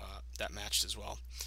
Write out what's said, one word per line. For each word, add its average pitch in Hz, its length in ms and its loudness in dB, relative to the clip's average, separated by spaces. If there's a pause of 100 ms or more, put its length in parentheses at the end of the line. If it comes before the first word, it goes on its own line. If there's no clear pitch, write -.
uh, 98 180 -6 (180)
that - 160 2
matched 104 320 4
as 104 100 0
well. 101 240 -4 (280)